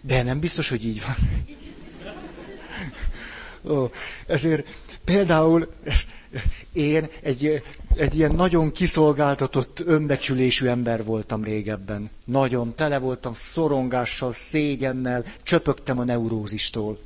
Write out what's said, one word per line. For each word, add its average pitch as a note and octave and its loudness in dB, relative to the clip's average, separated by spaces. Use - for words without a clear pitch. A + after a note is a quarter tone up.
De B2+ 0
nem B2+ 0
biztos, D#3+ 0
hogy A2+ -2
így G#2+ -4
van. B2+ -4
Ó, C3 0
ezért D#3 2
például E3 4
én D#3 2
egy, D3 0
egy D3 2
ilyen D#3 4
nagyon E3 4
kiszolgáltatott, C#3+ 2
önbecsülésű C3 2
ember A#2+ 0
voltam A2 -2
régebben. G#2+ -6
Nagyon B2 0
tele D3 0
voltam B2+ -4
szorongással, B2+ -2
szégyennel, C3 -2
csöpögtem C#3 0
a B2 -2
neurózistól. A2 -2